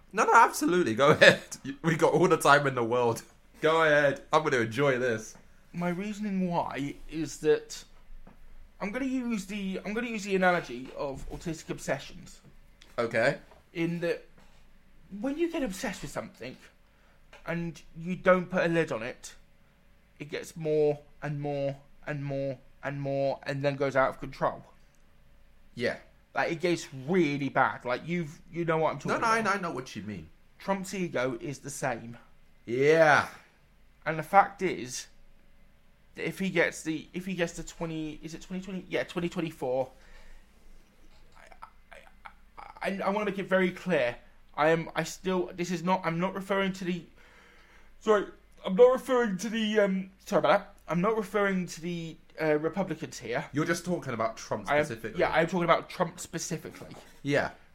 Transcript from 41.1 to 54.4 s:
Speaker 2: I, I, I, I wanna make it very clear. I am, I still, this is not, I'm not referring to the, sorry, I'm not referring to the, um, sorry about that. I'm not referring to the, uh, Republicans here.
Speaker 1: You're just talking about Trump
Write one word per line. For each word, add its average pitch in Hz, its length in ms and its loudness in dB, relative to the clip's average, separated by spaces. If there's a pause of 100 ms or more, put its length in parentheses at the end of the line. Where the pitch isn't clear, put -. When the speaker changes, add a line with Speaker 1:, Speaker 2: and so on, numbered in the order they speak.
Speaker 2:
I, - 300 -20 (260)
I, - 1000 -12
I, 196 140 -4
I 196 60 0
wanna 208 160 0
make 196 120 -4
it 190 100 -6
very 185 220 2
clear. 143 460 0 (400)
I 147 120 6
am, 165 260 2
I 160 80 -2
still, 185 540 -2
this 175 160 -4
is 160 100 -4
not, 185 220 2
I'm 165 160 -2
not 185 140 -2
referring 196 400 0
to 190 100 -10
the, 170 180 -4 (960)
sorry, 214 280 4 (380)
I'm 190 120 -2
not 247 160 10
referring 240 460 2
to 226 100 -6
the, 214 320 0
um, 190 300 2 (140)
sorry 190 140 2
about 156 220 6
that. - 140 -18 (120)
I'm 170 140 -2
not 214 160 2
referring 196 500 0
to - 140 -12
the, 165 360 -8 (240)
uh, 151 200 4
Republicans 156 580 -4
here. 120 340 -4
Speaker 1:
You're 143 120 0
just 170 200 -2
talking 147 300 -4
about 113 220 -2
Trump 107 340 -6